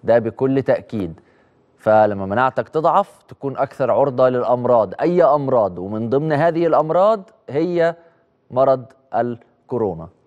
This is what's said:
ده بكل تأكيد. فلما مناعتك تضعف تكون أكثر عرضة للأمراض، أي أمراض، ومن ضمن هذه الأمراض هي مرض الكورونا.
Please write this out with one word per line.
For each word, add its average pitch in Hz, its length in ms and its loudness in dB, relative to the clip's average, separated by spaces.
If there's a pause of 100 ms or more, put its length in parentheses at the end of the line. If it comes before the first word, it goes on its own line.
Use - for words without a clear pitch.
ده 113 160 2
بكل 131 440 -2
تأكيد. 98 560 -4 (580)
فلما 104 480 2
مناعتك 117 440 -2
تضعف 160 580 -2
تكون - 300 -10
أكثر 127 340 -4
عرضة 127 380 2
للأمراض، 120 720 0
أي 170 220 2
أمراض، 131 560 2
ومن 107 300 -6
ضمن 147 240 0
هذه 165 340 0
الأمراض 175 640 0 (200)
هي 165 460 -2 (560)
مرض 131 340 2 (300)
الكورونا. 113 920 -6 (200)